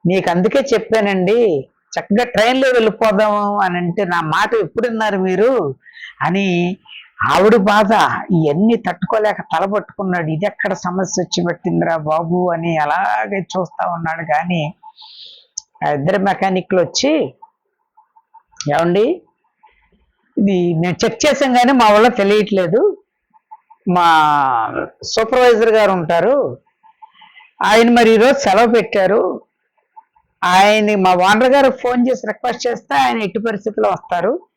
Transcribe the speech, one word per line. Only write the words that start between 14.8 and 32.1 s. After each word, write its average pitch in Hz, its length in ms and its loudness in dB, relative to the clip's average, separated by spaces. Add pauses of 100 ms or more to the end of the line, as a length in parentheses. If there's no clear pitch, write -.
ఆ - 20 -2
ఇద్దరు 151 300 -2
మెకానిక్లు 185 640 -2
వచ్చి, 220 540 -2 (1400)
"ఏమండి, 196 460 0 (1160)
ఇది 185 360 0
మేము 170 320 -4
చెక్ - 200 -4
చేసాం 277 280 0
కానీ 247 180 2
మా 240 180 4
వల్ల 208 180 6
తెలియట్లేదు, 208 920 0 (920)
మా 175 180 2 (960)
సూపర్వైజర్ 233 680 2
గారు 214 220 2
ఉంటారు, 175 680 0 (1080)
ఆయన 226 260 4
మరి 233 240 6
ఈరోజు 233 200 6
సెలవు 220 340 2
పెట్టారు, 196 720 0 (1000)
ఆయన 208 560 4
మా 185 140 4
ఓనర్ 214 380 4
గారు 277 200 4
ఫోన్ 247 400 0